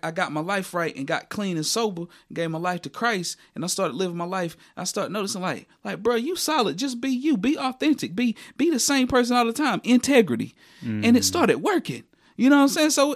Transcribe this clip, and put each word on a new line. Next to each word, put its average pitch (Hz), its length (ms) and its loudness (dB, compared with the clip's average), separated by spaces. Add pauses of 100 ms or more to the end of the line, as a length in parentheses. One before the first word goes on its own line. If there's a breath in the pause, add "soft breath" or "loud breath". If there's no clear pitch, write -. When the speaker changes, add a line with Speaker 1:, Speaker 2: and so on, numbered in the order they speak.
Speaker 1:
I 165 100 -6
got 165 200 -4
my 151 80 -2
life 190 340 -6
right 170 220 -4
and 135 100 -8
got 151 220 -4
clean 196 280 -4
and 156 100 -4
sober, 208 360 -4 (260 soft breath)
and - 80 -16
gave 165 140 -4
my 160 80 -6
life 175 240 -4
to 135 80 -12
Christ, 220 460 -4 (180 soft breath)
and - 100 -8
I 175 40 -6
started 180 260 -2
living 175 220 -4
my 170 80 -6
life, 180 320 -6 (200 soft breath)
I - 60 -8
started 180 300 -6
noticing, 202 300 -6
like, 156 260 -6 (160 soft breath)
like, 196 180 -8
"Bro, 240 140 0
you 269 180 -2
solid. 240 420 0
Just 247 240 -6
be 269 100 -2
you. 262 260 2
Be 240 200 0
authentic. 262 600 -2
Be, 240 180 0 (220 loud breath)
be 302 140 2
the 262 100 0
same 262 260 2
person 247 300 2
all 240 100 4
the 226 60 -2
time." 247 320 0
Integrity. 214 720 4 (280 loud breath)
And 107 220 -4 (120)
it - 40 6
Speaker 2:
Mm. - 40 -2
Speaker 1:
started 220 380 4
working. 285 400 -2 (340 soft breath)
You 233 140 4
know 285 60 8
what 285 60 8
I'm 277 60 6
saying? 302 220 2
So, 285 260 2